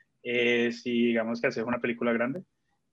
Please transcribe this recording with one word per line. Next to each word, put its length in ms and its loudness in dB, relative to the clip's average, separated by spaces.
eh, 480 2
si 380 0
digamos 320 0
que 80 0
haces 160 -2
una 160 -4
película 320 -2
grande, 320 -2